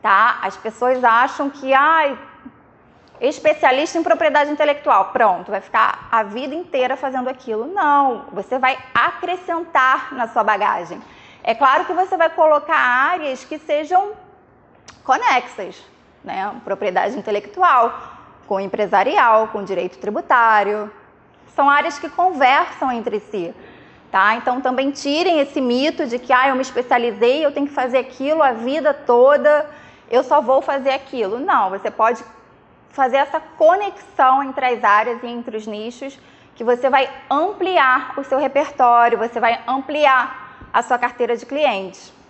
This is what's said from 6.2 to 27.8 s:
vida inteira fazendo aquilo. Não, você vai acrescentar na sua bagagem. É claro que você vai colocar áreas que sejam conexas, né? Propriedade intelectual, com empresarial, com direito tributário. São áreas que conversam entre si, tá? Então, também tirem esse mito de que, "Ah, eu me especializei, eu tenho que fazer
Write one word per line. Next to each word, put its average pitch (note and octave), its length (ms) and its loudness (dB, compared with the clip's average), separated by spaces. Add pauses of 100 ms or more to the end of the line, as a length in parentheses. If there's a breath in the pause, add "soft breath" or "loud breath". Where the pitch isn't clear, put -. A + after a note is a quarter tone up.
vida B3+ 300 -8
inteira C4+ 420 -4
fazendo C4 320 -6
aquilo. A#3 380 -8
Não, C#4+ 680 0
você G3+ 260 -6
vai B3+ 180 2 (160)
acrescentar D#4+ 1200 0
na B3+ 140 -4
sua A#3 160 -2
bagagem. G3+ 580 -2 (420 loud breath)
É A3+ 120 0
claro B3+ 300 2
que - 80 -6
você F#4 240 -2
vai E4 120 2
colocar D#4 480 2
áreas C4+ 680 0
que D#4 140 -12
sejam E4+ 540 -2 (920)
conexas, B3 760 -2 (420)
né? - 300 -8 (120)
Propriedade G3 520 -2
intelectual, A#3 1000 0 (300)
com G3 140 -4
empresarial, A3 880 2
com G#3 160 -8
direito F3+ 340 -6
tributário. G#3+ 920 0 (640)
São C#4+ 160 2
áreas D4 280 0
que E4 120 -10
conversam C#4+ 800 0
entre A3 260 -6
si, F#3+ 360 -8 (580 loud breath)
tá? G#3 220 4
Então, B3 260 -4
também C4 300 -2
tirem D4+ 500 0
esse C#4 200 -2
mito C4+ 460 0
de A#3+ 120 -6
que, B3 140 -2
"Ah, C4 160 4
eu C4+ 60 0
me B3+ 80 -2
especializei, A#3+ 840 0
eu C#4+ 60 2
tenho C#4+ 160 -4
que C#4+ 60 -8
fazer B3+ 260 -2